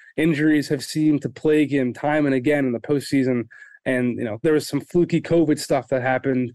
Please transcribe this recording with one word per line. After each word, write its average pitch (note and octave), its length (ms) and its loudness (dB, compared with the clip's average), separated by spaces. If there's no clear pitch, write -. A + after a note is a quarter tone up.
injuries D3+ 500 2
have C#3 160 -4
seemed D#3 380 0
to B2+ 80 -4
plague D3+ 420 0
him C3 220 0
time D3 320 0
and C3+ 100 2
again C#3 300 0
in B2 80 -2
the A2+ 60 -4
postseason. C3 640 0
And, B2 320 -2
you A#2 80 -6
know, A2 180 -8
there D#3+ 100 2
was D3+ 140 0
some C#3+ 140 -4
fluky E3 400 0
covid D#3 380 2
stuff C3+ 300 -2
that C3 120 0
happened B2+ 540 -2